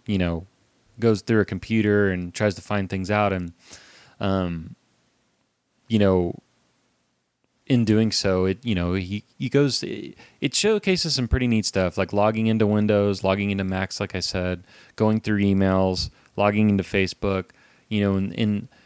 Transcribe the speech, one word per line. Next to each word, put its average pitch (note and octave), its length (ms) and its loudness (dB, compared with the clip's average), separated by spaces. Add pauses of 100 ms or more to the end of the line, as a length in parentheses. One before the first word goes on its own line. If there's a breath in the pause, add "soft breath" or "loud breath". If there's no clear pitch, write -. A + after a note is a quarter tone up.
you G2+ 100 -2
know, E2+ 280 -2 (540)
goes A2 220 2
through A2+ 180 2
a G2 60 4
computer G#2 680 0
and F2+ 220 -6
tries G#2+ 220 -2
to - 60 -16
find G2 280 -4
things F#2+ 200 -6
out. G#2 220 2
And, F2+ 220 -6 (680 loud breath)
um, F2+ 560 -2 (1120)
you A2+ 120 2
know, F#2 360 2 (1300)
in A#2+ 200 2
doing A2 260 4
so, F#2 320 0
it, F#2+ 220 -2
you A2 100 0
know, F2 180 0
he, F#2+ 300 -4 (140)
he C3 100 -6
goes, C#3 340 0
it, - 340 -10 (260 loud breath)
it - 120 -4
showcases F#3+ 640 0
some B2 140 -2
pretty B2+ 180 0
neat A2 180 2
stuff, F#2 320 -2
like F#2+ 140 -2
logging A2 360 2
into A2 200 2
Windows, G#2 560 2
logging G2+ 280 0
into G2 120 -2
Macs, F#2+ 380 -4
like G2 140 -6
I F#2 40 -4
said, F2+ 440 -4 (340 loud breath)
going A2 240 2
through G#2 180 0
emails, F#2+ 720 2 (260 soft breath)
logging G#2 340 2
into G2 140 2
Facebook, F#2+ 680 -2 (360 soft breath)
you G#2 140 -2
know, G2 160 2
and, F#2+ 200 -4
and G#2 300 -2 (180 soft breath)